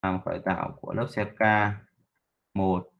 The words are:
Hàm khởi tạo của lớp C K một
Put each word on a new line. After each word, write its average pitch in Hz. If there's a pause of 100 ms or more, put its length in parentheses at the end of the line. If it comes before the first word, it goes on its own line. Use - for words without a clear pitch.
Hàm 92
khởi -
tạo -
của -
lớp 113
C - (220)
K - (1120)
một 92 (100)